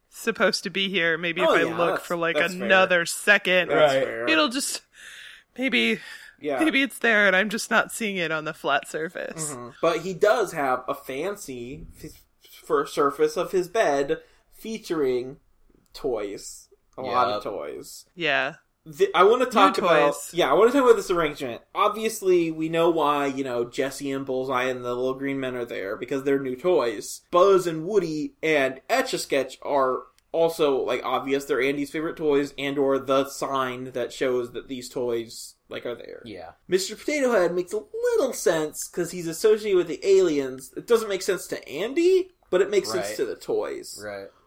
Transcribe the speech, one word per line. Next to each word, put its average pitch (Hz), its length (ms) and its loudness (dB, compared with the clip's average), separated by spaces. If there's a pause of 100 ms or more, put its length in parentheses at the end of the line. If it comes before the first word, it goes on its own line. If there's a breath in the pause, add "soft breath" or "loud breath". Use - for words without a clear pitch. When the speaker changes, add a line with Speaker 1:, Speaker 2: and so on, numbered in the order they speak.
Speaker 1:
supposed - 540 0
to 196 60 -6
be 196 200 -2
here. 165 280 0
Maybe 170 240 -4
Speaker 2:
Oh, 311 120 4
Speaker 1:
if 165 120 4
I 165 40 -4
Speaker 2:
yeah, 165 80 -6
Speaker 1:
look 170 180 0
Speaker 2:
that's, - 120 -8
Speaker 1:
for, 175 100 -4
like, 165 180 -2
Speaker 2:
that's 170 180 0
fair. 185 120 -8
Speaker 1:
another 185 400 4
second, 185 640 2
Speaker 2:
That's 147 240 6
Speaker 3:
Right. 135 100 2
Speaker 2:
fair. 117 260 -4
Speaker 1:
it'll 311 200 4
just, - 320 -6 (760 loud breath)
maybe, 233 420 0 (400 loud breath)
Speaker 2:
Yeah. 254 240 -4
Speaker 1:
maybe 294 180 2
it's - 180 -4
there 208 280 4
and 185 80 4
I'm 202 140 2
just - 200 -6
not 220 220 2
seeing 202 240 -6
it 165 160 -2
on 156 140 -4
the 147 80 -6
flat - 340 0
surface." 160 640 -8
Speaker 2:
Mm-hmm. 123 180 -12 (120)
But 170 200 2
he 185 120 -6
does 208 400 2
have 135 340 0
a 139 80 -4
fancy 143 920 -10 (140)
f-, - 220 -18 (400)
for 151 220 0
surface 151 500 0
of 170 160 -2
his 180 160 0
bed 156 520 0 (340 soft breath)
featuring 147 840 -4 (540)
toys. 107 760 -8 (280)
A 127 40 -12
lot 123 260 2
of 104 160 -2
Speaker 3:
Yep. 110 100 -6
Speaker 2:
toys. 73 520 -10 (100)
Speaker 1:
Yeah. 147 380 0 (340)
Speaker 2:
The, 165 280 2
I 185 80 8
wanna 240 220 6
Speaker 1:
New 254 60 -8
Speaker 2:
talk 190 280 4
about, 160 340 4
Speaker 1:
toys. - 180 -10
Speaker 2:
yeah, 165 180 2
I 139 40 4
wanna 220 180 8
talk 277 120 4
about 233 120 8
this 196 140 -6
arrangement. 147 540 -4 (100)
Obviously, 196 760 0
we 160 180 -4
know 165 220 4
why, 147 340 2
you 135 180 -4
know, 120 220 -2
Jesse 135 460 -6
and 135 160 -6
Bullseye 131 380 -2
and 123 200 -4
the 123 80 -2
little 131 220 -2
green 139 240 -4
men 131 160 -6
are 120 100 -4
there, 104 320 -8
because 131 260 -6
they're 139 160 0
new 127 160 -6
toys. 127 640 0 (100)
Buzz 185 340 6
and 160 220 -4
Woody 160 560 0
and 139 440 2
Etch-a-Sketch 165 760 -2
are 131 400 0 (280)
also, 165 520 2
like, 117 200 -2
obvious. 135 420 -2
They're 131 180 0
Andy's 143 260 -2
favorite 160 260 -6
toys 143 440 2
and 139 180 -4
or 135 220 2
the 135 280 2
sign 131 640 -4
that 123 200 -4
shows 123 380 -2
that 117 160 -12
these 127 200 -10
toys, 117 680 -6 (120)
like, 117 200 -12
are 120 80 -6
there. - 280 -16
Speaker 3:
Yeah. 90 280 -14 (160)
Speaker 2:
Mister 190 280 -2
Potato 285 360 0
Head 175 240 2
makes 180 180 -4
a 415 80 -4 (320)
little 277 200 2
sense 156 540 -2
'cause 170 240 -4
he's 175 160 -8
associated 208 500 2
with 170 100 2
the 156 200 -8
aliens. 147 720 2
It 156 80 -12
doesn't 220 240 2
make 185 140 -4
sense 180 240 -4
to - 200 -10
Andy, 330 600 2 (220)
but 185 100 4
it 196 80 2
makes 202 220 0
sense 104 160 -4
Speaker 3:
Right. 107 100 -8
Speaker 2:
to 135 80 -2
the 98 100 -8
toys. 80 640 -6
Speaker 3:
Right. 101 280 -12 (200)